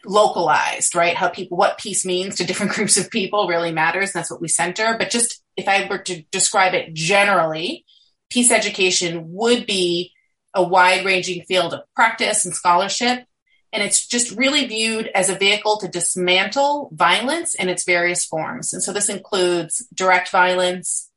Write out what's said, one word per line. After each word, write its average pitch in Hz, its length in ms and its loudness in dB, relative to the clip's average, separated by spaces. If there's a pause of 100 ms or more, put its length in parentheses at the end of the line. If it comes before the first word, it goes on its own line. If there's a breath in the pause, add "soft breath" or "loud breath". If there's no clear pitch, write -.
localized, 196 880 2
right? 170 220 2
How 190 100 0
people, 175 300 -6
what - 200 2
peace 190 280 -4
means 185 300 -4
to 185 100 -2
different 185 260 -2
<laughs> - 40 -6
groups 208 200 0
of 190 160 0
people 208 380 0
really 170 240 0
matters, 175 380 0
and 170 100 -4
that's - 100 -8
what - 100 -12
we 165 60 -6
center. 180 500 0
But 196 120 -2
just - 340 -2 (140)
if 185 100 -6
I 196 220 2
were 196 100 -2
to 175 320 -8
describe 190 420 2
it 165 200 -4
generally, 170 880 0 (460 soft breath)
peace 247 220 2
education 180 840 0
would 233 320 2
be 180 480 -2 (400)
a 190 100 4
wide-ranging 185 800 2
field 175 300 0
of 123 80 -8 (120)
practice 226 520 0
and 180 100 -8
scholarship, 196 720 0 (480)
and 214 100 -2
it's - 240 -2
just 240 300 -2
really 269 280 2
viewed 220 480 -2
as 190 160 2
a 190 60 -2
vehicle 208 420 2
to 190 120 -6
dismantle 196 1040 0
violence 208 600 0
in 190 140 -4
its 180 160 -2
various 175 420 0
forms. 160 480 -6
And 180 80 -6
so 190 120 -4
this 202 160 -2
includes 180 840 -2
direct 185 380 2
violence, 185 840 0